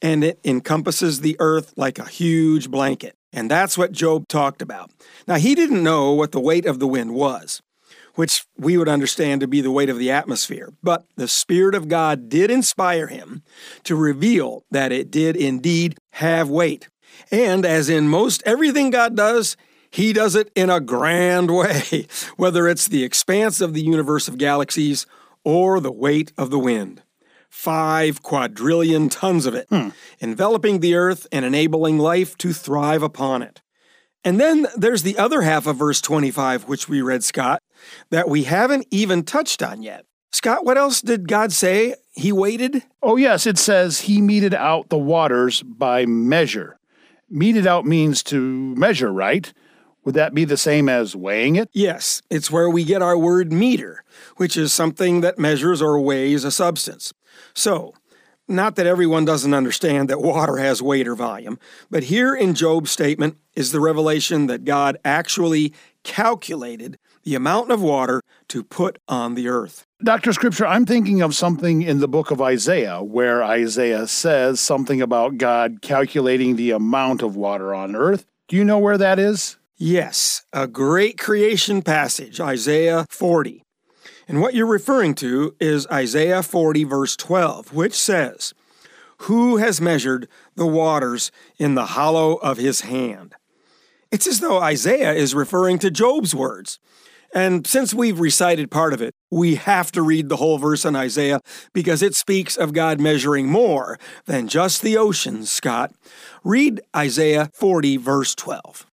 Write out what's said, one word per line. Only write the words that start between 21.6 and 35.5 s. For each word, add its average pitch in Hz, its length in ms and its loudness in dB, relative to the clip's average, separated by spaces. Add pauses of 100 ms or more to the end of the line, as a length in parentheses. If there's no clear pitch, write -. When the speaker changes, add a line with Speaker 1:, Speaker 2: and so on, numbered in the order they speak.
Speaker 1:
whether 175 320 2
it's 170 180 0
the 143 160 0
expanse 196 580 0
of 165 140 -2
the 156 80 -2
universe 151 460 0
of 127 100 -12
galaxies 143 680 -2 (360)
or 180 380 2
the 135 120 -6
weight 147 460 0
of 131 120 -4
the 143 80 0
wind. 110 440 -2 (480)
Five 160 720 -2
quadrillion 151 840 0
tons 175 380 0
of 117 80 -2
it, 123 160 -8
Speaker 2:
Hmm. 139 180 0 (320)
Speaker 1:
enveloping 190 600 0
the 170 140 2
earth 180 380 0
and 139 120 -2
enabling 156 540 0
life 175 400 0
to 180 140 -4
thrive 147 500 -2
upon 135 400 -4
it. - 180 -18 (640)
And 185 160 2
then 311 260 4 (100)
there's 214 260 0
the 196 160 -2
other 247 240 2
half 156 240 2